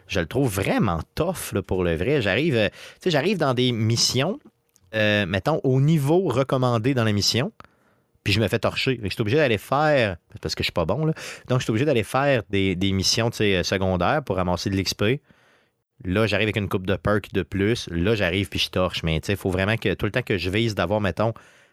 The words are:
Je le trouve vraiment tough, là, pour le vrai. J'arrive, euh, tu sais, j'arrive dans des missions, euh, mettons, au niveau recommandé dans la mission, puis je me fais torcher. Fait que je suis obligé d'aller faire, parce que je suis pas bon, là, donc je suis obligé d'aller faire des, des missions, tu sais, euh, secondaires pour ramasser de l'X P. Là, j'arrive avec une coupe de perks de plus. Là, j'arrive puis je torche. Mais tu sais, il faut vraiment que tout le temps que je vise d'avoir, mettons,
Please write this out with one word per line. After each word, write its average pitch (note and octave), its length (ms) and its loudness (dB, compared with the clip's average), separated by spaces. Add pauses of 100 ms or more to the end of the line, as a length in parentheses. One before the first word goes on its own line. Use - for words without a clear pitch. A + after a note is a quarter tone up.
Je G2 120 -2
le D#2+ 80 -2
trouve C3 260 0
vraiment G2 460 0 (160)
tough, D#3+ 380 -4
là, G2+ 80 0
pour F#2 220 -2
le E2+ 120 2
vrai. A#2+ 260 0
J'arrive, A#2+ 340 0
euh, G#2 140 2
tu - 60 -20 (300)
sais, F#3+ 40 0
j'arrive E3 280 0
dans C#3 160 0
des B2 180 2
missions, A#2+ 680 0 (560)
euh, G#2 300 2
mettons, G2 380 0
au C3 180 4
niveau D#3+ 460 4
recommandé B2+ 640 2
dans A#2+ 100 2
la A2 80 2
mission, A2 400 0 (720)
puis G#2 100 2
je G2 60 2
me A2 80 2
fais A#2 120 0
torcher. A#2+ 360 -2
Fait G#2+ 80 -12
que F#2+ 60 -4
je - 40 -8
suis - 80 -4
obligé A2 160 0
d'aller B2+ 200 2
faire, C3+ 600 2 (240)
parce - 140 -6
que - 80 -4
je - 40 -2
suis - 60 -8
pas E2+ 120 0
bon, B2 200 -2
là, D#3 80 0 (360)
donc B2+ 100 2
je - 40 -4
suis - 80 -2
obligé A2+ 140 2
d'aller B2 180 2
faire C3 460 0
des, F#2+ 260 2
des F#2+ 180 0
missions, A2+ 360 0
tu - 80 -8
sais, G2+ 200 2
euh, E2+ 60 2
secondaires F#2+ 600 0
pour G2+ 140 -4
ramasser F2+ 320 0
de G2 80 -2
l'X F#2+ 160 -2
P. A2+ 280 0 (840)
Là, G#2 220 2
j'arrive G2+ 180 2
avec G#2 120 0
une G2 120 -2
coupe F#2+ 160 -2
de F#2+ 100 0
perks G#2 380 -2
de F#2+ 80 0
plus. G2 480 -2
Là, F2 260 0
j'arrive F#2+ 340 0
puis F#2+ 100 -4
je - 100 -4
torche. F#2 340 -2
Mais D#2+ 160 0
tu - 80 -12
sais, G#2 60 2
il F#2+ 40 -4
faut - 120 -4
vraiment F#2+ 280 0
que G2+ 180 0
tout - 100 -6
le G#2 60 -2
temps B2+ 100 -2
que A2+ 160 -2
je F2 120 -4
vise A2 260 -2
d'avoir, G2 260 0
mettons, G#2+ 320 0 (400)